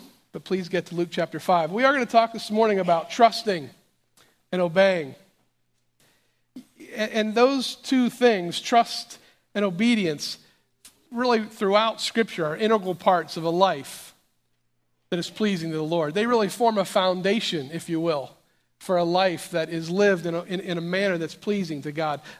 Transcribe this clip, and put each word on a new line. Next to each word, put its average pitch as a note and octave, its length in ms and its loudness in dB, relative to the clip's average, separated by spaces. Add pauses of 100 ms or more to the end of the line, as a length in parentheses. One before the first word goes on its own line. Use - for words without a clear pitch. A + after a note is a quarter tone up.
(320)
but D#3+ 100 -12
please F#3 260 -4
get F3 180 -2
to E3+ 100 -10
Luke E3+ 160 -2
chapter E3 260 -4
five. E3 320 2
We A#3 140 0
are C4+ 80 6
gonna C4 140 0
talk A3+ 260 2
this A3 180 -10
morning G#3+ 300 2
about E3+ 300 0
trusting G#3 600 2 (800)
and F3+ 100 -2
obeying. F3 540 2 (1800)
A-, G#3+ 240 -4
and G#3+ 200 0
those B3+ 400 2
two B3+ 340 2
things, F#3+ 500 2
trust - 600 0 (340)
and G#3 100 0
obedience, F#3+ 760 0 (720)
really A#3 320 0
throughout G#3+ 560 0
Scripture - 440 -2
are D3+ 120 -4
integral G#3+ 380 0
parts F3 420 0
of E3 80 -6
a E3 40 0
life E3+ 640 -2 (960)
that F3 120 -4
is - 100 -8
pleasing F#3 400 -2
to D#3 60 -6
the D#3 60 -4
Lord. D#3 320 -2
They G#3 120 0
really A3+ 220 2
form A3 300 0
a F#3 60 2
foundation, F#3 880 0
if E3 160 -10
you E3 120 -2
will, D3+ 360 -2 (440)
for F3+ 180 0
a F3 60 2
life F3 480 0
that E3 180 -2
is E3 180 -6
lived F#3+ 380 4
in E3 80 -4
a, E3+ 80 -4
in, F3+ 160 -6
in F#3 200 -4
a E3 40 -6
manner F#3 340 -2
that's D#3+ 200 -6
pleasing F3+ 460 -4
to D3 100 -8
God, D3+ 280 -4 (200)